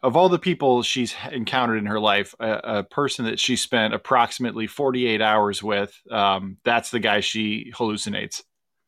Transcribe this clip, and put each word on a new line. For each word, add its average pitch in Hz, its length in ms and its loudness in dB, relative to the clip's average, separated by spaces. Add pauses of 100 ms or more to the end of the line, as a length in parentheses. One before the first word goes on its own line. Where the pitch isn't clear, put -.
of 127 140 2
all 180 120 8
the 175 120 2
people 135 420 2
she's 117 320 -2 (100)
h-, - 80 -12
encountered 120 440 0
in 104 100 -2
her 107 140 -2
life, 101 400 2
a, 110 240 -2
a 104 180 -2
person 135 440 -4
that 107 120 -4
she - 160 0
spent 110 400 0
approximately 117 720 0
forty-eight 123 560 0
hours 104 400 4
with, 101 340 -2 (140)
um, 98 540 0
that's 117 260 0
the 120 80 -2
guy 104 220 2
she 110 540 -4
hallucinates. 104 680 -4 (460)